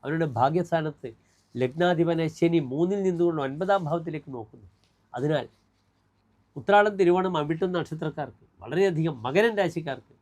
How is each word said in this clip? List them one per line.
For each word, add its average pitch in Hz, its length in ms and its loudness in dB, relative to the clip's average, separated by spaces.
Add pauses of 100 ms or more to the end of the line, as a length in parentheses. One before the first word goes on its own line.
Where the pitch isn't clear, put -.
അവരുടെ 160 240 -2 (100)
ഭാഗ്യസ്ഥാനത്ത് 156 720 0 (460)
ലഗ്നാധിപനെ 165 680 2 (120)
ശനി 170 220 4 (120)
മൂന്നിൽ 180 360 0
നിന്നുകൊണ്ട് 170 380 0
ഒൻപതാം 185 420 0
ഭാവത്തിലേക്ക് 160 480 -6
നോക്കുന്നു. 110 320 -16 (460)
അതിനാൽ 135 320 -2 (1120)
ഉത്രാടം, 202 400 4
തിരുവോണം, 185 420 4
അവിട്ടം 165 360 -2
നക്ഷത്രക്കാർക്ക് 156 680 -8 (180)
വളരെയധികം, 160 520 0 (100)
മകരൻ 202 360 2
രാശിക്കാർക്ക് 160 600 -6